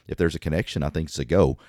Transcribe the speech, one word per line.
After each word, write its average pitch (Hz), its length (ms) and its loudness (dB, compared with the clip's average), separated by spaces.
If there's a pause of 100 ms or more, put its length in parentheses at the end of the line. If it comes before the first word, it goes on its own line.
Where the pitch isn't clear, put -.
If - 100 -8
there's 82 180 2
a 80 40 -8
connection, 78 440 -2
I 73 60 -2
think 80 200 -4
it's - 100 -8
a 67 60 -4
go. 71 320 4 (120)